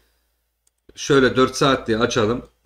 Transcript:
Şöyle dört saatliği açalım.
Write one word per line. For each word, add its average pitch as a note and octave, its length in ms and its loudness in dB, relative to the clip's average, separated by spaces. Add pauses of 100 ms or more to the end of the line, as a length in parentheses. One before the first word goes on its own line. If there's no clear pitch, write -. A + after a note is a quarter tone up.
(960)
Şöyle C3+ 420 2
dört B2+ 200 0
saatliği B2+ 420 0
açalım. A#2 440 -2 (240)